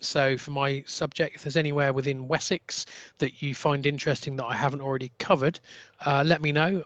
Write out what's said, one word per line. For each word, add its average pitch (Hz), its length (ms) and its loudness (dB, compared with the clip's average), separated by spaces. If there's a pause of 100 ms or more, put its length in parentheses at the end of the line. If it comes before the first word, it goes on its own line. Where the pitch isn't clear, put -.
so 135 380 2
for - 140 -12
my 139 340 -2
subject, - 500 -4
if - 80 -18
there's 143 120 -2
anywhere 143 360 2
within 131 340 -2
Wessex - 600 -2 (320)
that - 240 -2
you 143 120 -4
find 143 320 2
interesting 143 500 -2
that 131 100 -4
I 123 80 -2
haven't 139 260 0
already 135 380 -4
covered, 156 420 2 (460)
uh, 139 200 4
let 165 140 4
me 151 120 0
know. 165 340 2